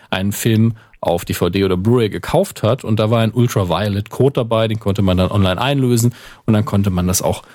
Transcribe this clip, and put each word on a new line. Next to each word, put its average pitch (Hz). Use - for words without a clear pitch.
einen 98
Film 113
auf 85
D 95
V 87
D 98
oder 92
Blu-ray 110
gekauft 120
hat. 110
Und 107
da 107
war 117
ein 113
Ultraviolet 101
Code 135
dabei, 113
den 110
konnte 101
man 92
dann 92
online 98
einlösen 120
und 113
dann 107
konnte 101
man 90
das 90
auch -